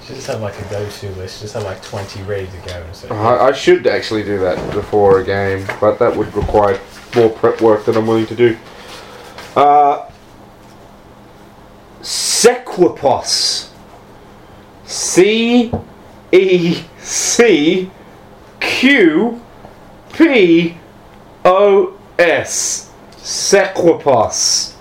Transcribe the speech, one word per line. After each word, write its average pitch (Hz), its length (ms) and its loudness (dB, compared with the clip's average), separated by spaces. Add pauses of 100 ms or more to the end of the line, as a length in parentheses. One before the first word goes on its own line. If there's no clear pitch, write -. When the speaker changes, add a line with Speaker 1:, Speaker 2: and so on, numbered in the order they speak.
Speaker 1:
Just 131 200 -16
have, 123 160 -8
like, 101 180 -10
a 98 80 -12
go-to 101 440 -10
list. 92 280 -14
Just 107 140 -14
have, 113 80 -8
like, 92 200 -12
twenty 101 420 -12
ready 98 220 -6
to - 220 -16
go. 92 140 -10
And 85 120 -16
so - 140 -18
Speaker 2:
I, 120 400 2
I 143 40 2
should 175 340 2
actually 104 360 -2
do 101 180 -4
that 90 160 -2 (180)
before 101 460 2
a 92 40 -6
game, 98 420 -4 (140)
but 104 200 0
that 113 140 2
would 104 220 -4
require 101 420 0 (380)
more 113 140 6
prep 113 320 -2
work 107 240 2
than 113 100 0
I'm 110 100 -2
willing 113 200 0
to 113 100 -10
do. 117 220 2 (1000)
Uh, 143 480 2 (2000)
Sequopos. - 1700 -2 (1120)
C 226 880 2 (600)
E 175 500 2 (160)
C 185 920 0 (720)
Q 233 800 2 (720)
P 180 640 2 (680)
O 196 500 4 (240)
S. - 720 -2 (260)
Sequopos. - 1600 0